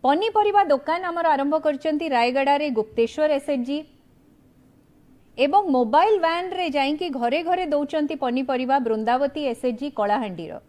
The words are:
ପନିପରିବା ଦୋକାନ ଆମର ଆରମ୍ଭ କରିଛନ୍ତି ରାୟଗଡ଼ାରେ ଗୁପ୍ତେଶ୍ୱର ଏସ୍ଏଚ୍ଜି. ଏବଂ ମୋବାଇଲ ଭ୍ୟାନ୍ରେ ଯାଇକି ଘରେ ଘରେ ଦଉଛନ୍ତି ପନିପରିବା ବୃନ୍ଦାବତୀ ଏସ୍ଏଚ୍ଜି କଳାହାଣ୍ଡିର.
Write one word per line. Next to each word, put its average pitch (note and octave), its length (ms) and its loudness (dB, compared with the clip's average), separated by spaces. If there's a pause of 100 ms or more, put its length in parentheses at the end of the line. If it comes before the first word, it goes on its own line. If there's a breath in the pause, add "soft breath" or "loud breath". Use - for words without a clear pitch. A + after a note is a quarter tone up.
ପନିପରିବା G#4 600 2
ଦୋକାନ D4+ 400 0
ଆମର E4+ 240 -2
ଆରମ୍ଭ C#4+ 300 2
କରିଛନ୍ତି D#4 500 -2
ରାୟଗଡ଼ାରେ C4+ 640 2
ଗୁପ୍ତେଶ୍ୱର A#3 640 0
ଏସ୍ଏଚ୍ଜି. C#4 460 -2 (1600)
ଏବଂ D4 300 4
ମୋବାଇଲ C4+ 500 4
ଭ୍ୟାନ୍ରେ F4 520 -2
ଯାଇକି D4 400 -2
ଘରେ B3+ 320 -2
ଘରେ F4+ 240 0
ଦଉଛନ୍ତି D4 480 -2
ପନିପରିବା B3+ 640 -2
ବୃନ୍ଦାବତୀ B3 680 0
ଏସ୍ଏଚ୍ଜି B3+ 460 -4
କଳାହାଣ୍ଡିର. G#3 600 -4 (160)